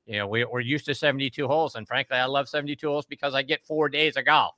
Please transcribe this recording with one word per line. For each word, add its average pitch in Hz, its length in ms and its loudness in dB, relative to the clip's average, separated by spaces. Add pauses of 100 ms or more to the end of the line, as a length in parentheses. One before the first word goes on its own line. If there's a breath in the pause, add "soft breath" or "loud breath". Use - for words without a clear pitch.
You 107 120 -6
know, 101 100 -2
we, 113 180 2
we're 120 140 -4
used 127 260 -2
to 139 100 -2
seventy-two 139 520 0
holes, 151 280 0
and 110 120 -10
frankly, 131 300 -2
I 127 80 2
love 135 220 -2
seventy-two 147 400 -4
holes 147 180 -2
because 143 280 -6
I 135 80 0
get 143 240 -4
four 156 240 0
days 147 280 0
of 127 80 -4
golf 139 320 4